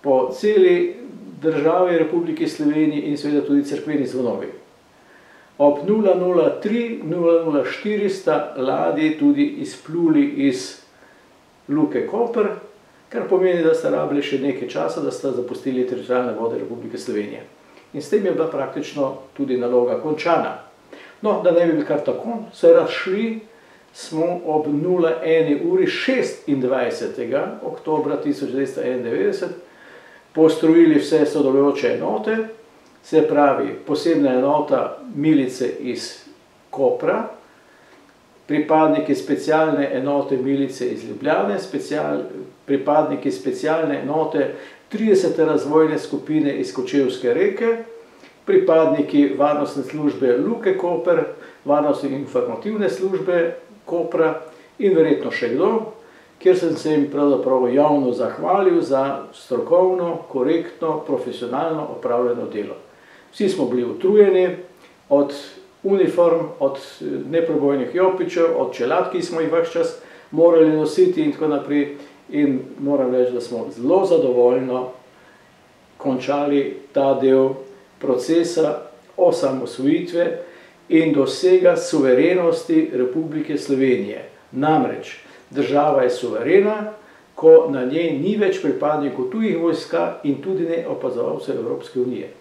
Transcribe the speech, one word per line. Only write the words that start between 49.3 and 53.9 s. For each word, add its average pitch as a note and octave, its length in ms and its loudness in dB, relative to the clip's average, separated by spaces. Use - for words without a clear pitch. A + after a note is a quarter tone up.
varnostne C#3+ 460 0
službe C3 540 0
Luke G3 420 -2
Koper, E3+ 460 0
varnostne C#3+ 460 0
informativne C#3 800 -4
službe F3+ 640 -2
Kopra D#3+ 560 -2